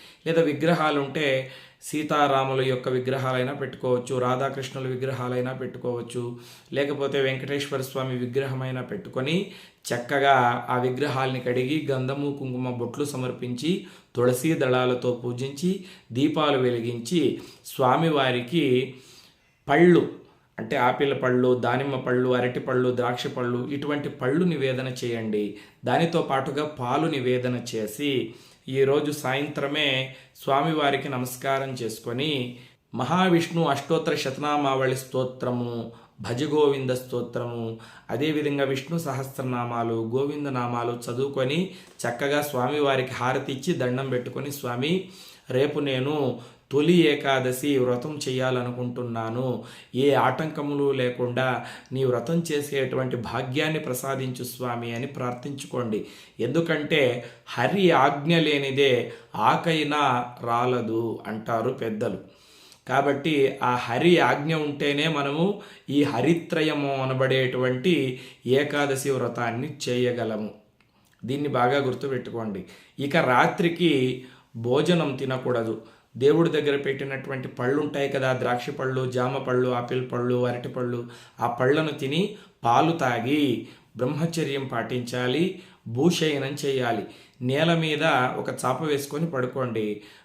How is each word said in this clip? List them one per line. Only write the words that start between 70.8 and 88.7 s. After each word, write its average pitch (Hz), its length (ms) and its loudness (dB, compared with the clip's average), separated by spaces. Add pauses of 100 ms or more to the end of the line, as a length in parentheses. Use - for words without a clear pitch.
దీన్ని 139 240 -4
బాగా 131 360 2
గుర్తుపెట్టుకోండి. 117 800 -4 (340)
ఇక 143 180 -2
రాత్రికి 151 1080 2 (320)
భోజనం 143 600 2
తినకూడదు. 123 640 -2 (340)
దేవుడి 156 340 6
దగ్గర 143 260 2
పెట్టినటువంటి 135 720 -6
పళ్ళు 131 340 0
ఉంటాయి 143 260 -2
కదా, 131 240 0
ద్రాక్ష 120 380 -2
పళ్ళు, 131 400 -2
జామ 123 280 0
పళ్ళు, 127 320 2
ఆపిల్ 123 420 -2
పళ్ళు, 123 340 0
అరటి 120 220 -4
పళ్ళు, 120 380 -4 (340)
ఆ 117 60 0
పళ్ళను 143 420 2
తిని 151 480 -2 (280)
పాలు 156 280 6
తాగి 131 760 0 (280)
బ్రహ్మచర్యం 139 720 -2
పాటించాలి, 127 960 -2 (260)
భూశయనం 143 680 2 (100)
చేయాలి. 120 360 0 (400)
నేల 147 320 4
మీద 156 300 2 (340)
ఒక - 80 -6 (180)
చాప 131 180 0